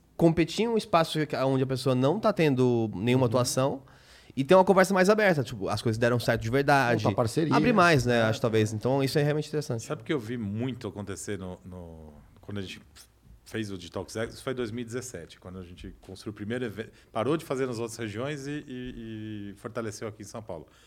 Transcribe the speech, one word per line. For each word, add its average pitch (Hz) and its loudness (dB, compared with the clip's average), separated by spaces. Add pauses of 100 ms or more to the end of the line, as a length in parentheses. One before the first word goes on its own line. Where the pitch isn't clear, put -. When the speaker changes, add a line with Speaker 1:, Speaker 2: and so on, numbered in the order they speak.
(140)
Speaker 1:
competir 165 2
em - 0
um 233 0
espaço 160 0
que, - -8
onde 131 2
a - 0
pessoa 131 0
não 139 2
tá 220 2
tendo 123 2
nenhuma 123 2
Speaker 2:
Uhum. 117 4
Speaker 1:
atuação 131 0 (540)
e 135 0
ter 180 6
uma 185 10
conversa 190 6
mais 185 6
aberta. 202 4
Tipo, 98 -6
as 104 -2
coisas 110 0
deram 120 2
certo 113 0
de 113 -4
verdade. 135 4
Speaker 3:
Montar 110 2
parceria. 139 0
Speaker 1:
Abre 151 4
mais, 170 6
né? 120 4
Speaker 3:
É. 113 6
Speaker 1:
Acho, 110 2
talvez. 110 2
Então, 127 0
isso 135 0
é 143 4
realmente 147 0
interessante. 135 -6
Speaker 4:
Sabe 120 -8
o - -20
que - -4
eu 143 -2
vi 117 -8
muito 113 -4
acontecer 98 -8
no, 90 -10
no, 82 -16 (280)
quando 104 -10
a - -6
gente - -12 (640)
fez 110 -8
o 95 -8
Detox 87 -10
X? 113 -6
Isso - -18
foi 135 -4
em 123 -10
dois 120 -4
mil 120 -8
e - -12
dezessete, 110 -12
quando 92 -14
a 92 -12
gente 90 -16
construiu 95 -14
o 107 -10
primeiro 117 -6
evento. 107 -8 (180)
Parou 123 0
de - -6
fazer 135 -4
nas 117 -6
outras 113 -6
regiões 131 -8
e, 147 -10
e, 110 -12
e 98 -14
fortaleceu 113 -8
aqui 107 -12
em 101 -14
São 110 -12
Paulo. 85 -12 (180)